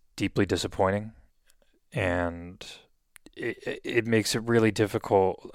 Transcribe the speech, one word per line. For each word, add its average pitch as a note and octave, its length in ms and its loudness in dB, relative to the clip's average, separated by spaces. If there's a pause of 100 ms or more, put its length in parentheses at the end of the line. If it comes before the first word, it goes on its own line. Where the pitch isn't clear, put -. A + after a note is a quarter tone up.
(140)
deeply G2+ 320 -2
disappointing, G2+ 680 -2 (800)
and F2 720 -4 (680)
it, - 220 -8 (100)
it, - 160 -8
it A#2 240 -2
makes A2+ 280 2
it A2+ 80 -2
really A2+ 280 4
difficult. G2 840 2